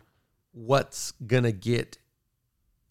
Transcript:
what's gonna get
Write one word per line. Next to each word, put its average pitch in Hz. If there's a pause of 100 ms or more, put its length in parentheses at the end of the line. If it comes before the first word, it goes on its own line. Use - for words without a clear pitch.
(520)
what's - (140)
gonna 120
get 110 (920)